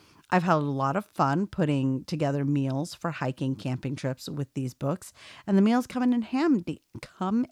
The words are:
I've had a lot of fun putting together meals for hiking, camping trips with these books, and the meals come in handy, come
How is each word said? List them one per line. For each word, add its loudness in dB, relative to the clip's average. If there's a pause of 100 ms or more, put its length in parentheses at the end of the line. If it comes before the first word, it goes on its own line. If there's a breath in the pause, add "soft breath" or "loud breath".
(300 soft breath)
I've 4
had 4
a 4
lot 0
of -4
fun 0
putting 0
together -2
meals 0
for -4
hiking, -4
camping -4
trips -6
with -6
these -4
books, -6 (320 loud breath)
and 4
the 8
meals 4
come -2
in 2
handy, 0 (200)
come -2